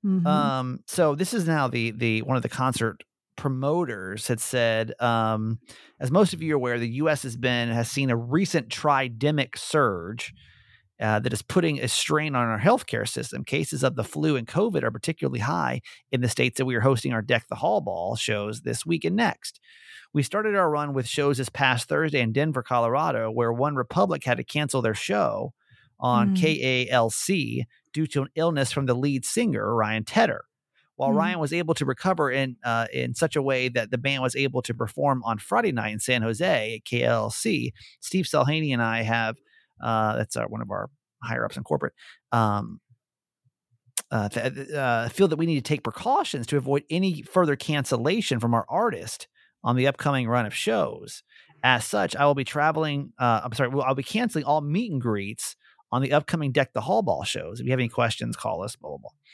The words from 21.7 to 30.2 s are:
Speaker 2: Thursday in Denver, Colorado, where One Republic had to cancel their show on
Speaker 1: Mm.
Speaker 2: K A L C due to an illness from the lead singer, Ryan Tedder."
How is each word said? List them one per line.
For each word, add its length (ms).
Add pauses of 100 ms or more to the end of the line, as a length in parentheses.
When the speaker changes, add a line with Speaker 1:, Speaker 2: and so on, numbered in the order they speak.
Speaker 2:
Thursday 340
in 100
Denver, 320
Colorado, 680
where 240
One 220
Republic 480
had 140
to 60
cancel 380
their 140
show 580 (460)
on 320
Speaker 1:
Mm. 100
Speaker 2:
K 460
A 40
L 200
C 560 (260)
due 140
to 160
an 100
illness 380
from 160
the 80
lead 300
singer, 500
Ryan 300
Tedder." 400 (520)